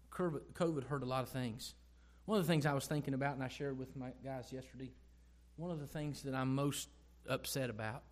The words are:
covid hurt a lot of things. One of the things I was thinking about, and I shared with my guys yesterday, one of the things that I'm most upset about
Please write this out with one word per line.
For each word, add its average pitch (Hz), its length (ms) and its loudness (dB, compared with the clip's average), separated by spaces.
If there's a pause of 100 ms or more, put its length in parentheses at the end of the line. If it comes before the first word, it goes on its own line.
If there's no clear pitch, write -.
(120)
covid 160 760 0
hurt 139 140 0
a 127 60 -2
lot 127 160 2
of 117 60 -6
things. 127 440 -2 (520)
One 214 120 4
of 180 80 6
the 165 60 6
things 151 160 6
I 143 60 4
was 135 120 0
thinking 143 300 0
about, 139 180 2
and 131 100 -2
I 127 40 0
shared 135 320 -4
with 131 160 -8
my 131 160 -6 (120)
guys 131 300 -6
yesterday, 131 380 -8 (640)
one 170 160 -4
of 160 80 -2
the 139 80 -4
things 147 360 -4
that 135 120 0
I'm 131 180 4
most 139 360 2 (380)
upset 131 440 0
about 110 400 -4